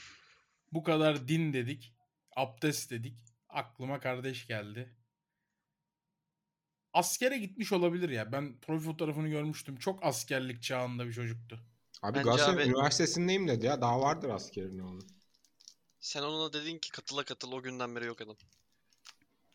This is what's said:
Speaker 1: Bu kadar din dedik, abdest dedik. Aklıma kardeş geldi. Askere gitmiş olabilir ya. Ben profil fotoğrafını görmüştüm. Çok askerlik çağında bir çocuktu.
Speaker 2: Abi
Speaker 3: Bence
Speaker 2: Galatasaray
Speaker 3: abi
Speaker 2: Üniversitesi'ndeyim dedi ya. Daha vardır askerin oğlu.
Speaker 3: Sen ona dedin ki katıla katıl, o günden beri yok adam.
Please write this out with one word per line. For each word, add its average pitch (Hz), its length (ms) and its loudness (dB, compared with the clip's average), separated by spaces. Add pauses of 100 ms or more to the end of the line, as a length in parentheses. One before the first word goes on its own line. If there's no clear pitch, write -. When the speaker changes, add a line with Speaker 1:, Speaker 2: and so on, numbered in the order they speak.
(720)
Speaker 1:
Bu 156 100 -2
kadar 156 460 4
din 160 240 2
dedik, 123 420 -4 (420)
abdest 135 540 -2
dedik. 117 280 -8 (300)
Aklıma 135 520 -6
kardeş 127 460 -4
geldi. 110 500 -8 (2000)
Askere 247 460 4
gitmiş 196 340 -2
olabilir 175 360 4
ya. 113 240 -2
Ben 139 280 -4
profil 156 240 -2
fotoğrafını 156 440 -2
görmüştüm. 151 480 -4
Çok 190 280 -4
askerlik 127 580 -2
çağında 123 440 -2
bir 117 60 -6
çocuktu. 117 480 -6 (420)
Speaker 2:
Abi 104 120 0
Speaker 3:
Bence 139 100 4
Speaker 2:
Galatasaray 143 400 6
Speaker 3:
abi 127 60 6
Speaker 2:
Üniversitesi'ndeyim 170 800 4
dedi 117 180 2
ya. 139 140 2
Daha 123 200 4
vardır 147 300 2
askerin 95 480 -6
oğlu. 92 240 -10 (1000)
Speaker 3:
Sen - 220 -4
ona 156 300 -2
dedin 151 260 -6
ki - 120 -6
katıla 139 340 -6
katıl, 127 280 -8
o 131 100 -6
günden 127 340 -4
beri 117 80 -4
yok 117 160 -6
adam. 107 160 -12 (1200)